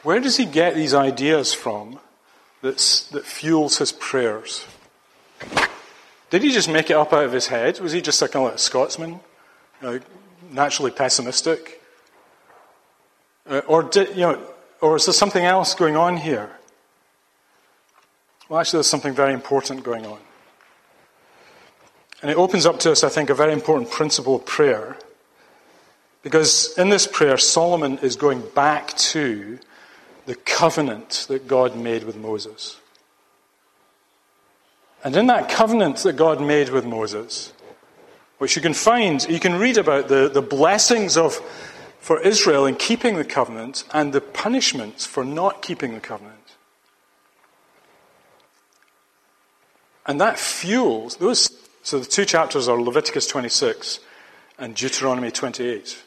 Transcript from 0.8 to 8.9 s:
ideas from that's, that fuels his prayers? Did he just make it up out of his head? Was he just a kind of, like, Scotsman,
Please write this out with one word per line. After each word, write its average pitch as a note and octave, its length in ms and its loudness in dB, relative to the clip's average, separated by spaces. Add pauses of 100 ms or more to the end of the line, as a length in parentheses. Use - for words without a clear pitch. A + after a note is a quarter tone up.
ideas C#3 580 2
from A2 460 -8 (640)
that's, - 460 0
that C#3+ 160 -8
fuels D#3 540 0
his C#3 120 -2
prayers? - 760 -6 (1700)
Did F#3+ 120 2
he C#4+ 100 2
just F#3+ 160 0
make D#3 220 0
it D3+ 60 4
up D3+ 160 4
out D3 120 4
of B2 80 -2
his B2+ 160 -2
head? B2+ 320 -2
Was E3 120 -6
he F3 80 -2
just D3 220 0
a C3 60 0
kind C3+ 180 0
of, A2+ 60 -4
like, - 80 -10
Scotsman, E3 580 -2 (640)